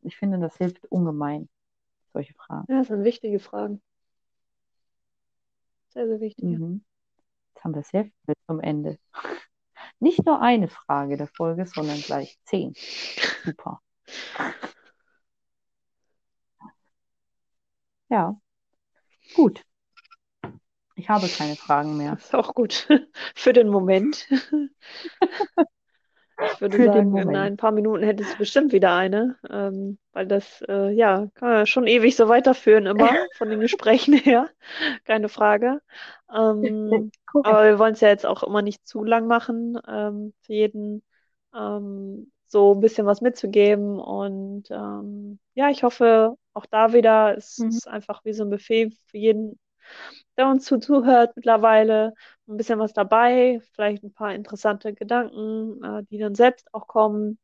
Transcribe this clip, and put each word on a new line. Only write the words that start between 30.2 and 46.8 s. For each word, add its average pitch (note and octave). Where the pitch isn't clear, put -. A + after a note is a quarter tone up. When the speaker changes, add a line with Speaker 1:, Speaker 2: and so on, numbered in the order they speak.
Speaker 2:
das, G3+
äh, G3
ja, G#3
kann A#3+
man G#3+
schon B3+
ewig A#3
so A3+
weiterführen A#3
immer, A#3
Speaker 1:
<laughs> -
Speaker 2:
von A3
den G#3+
Gesprächen B3
<laughs> -
her. C4+
Keine G#3+
Frage. A3+
Ähm, G#3+
Speaker 1:
Korrekt. A3
Speaker 2:
aber G#3+
wir G#3+
wollen's A3
ja G#3+
jetzt G3+
auch -
immer G#3
nicht G3+
zu G#3+
lang A3+
machen, A#3
ähm, G#3
für -
jeden, G#3
ähm, G#3
so G3+
ein G3
bisschen A3
was G3+
mitzugeben. G3+
Und, G3
ähm, G#3
ja, C#4
ich C#4
hoffe, A3+
auch G#3
da A3+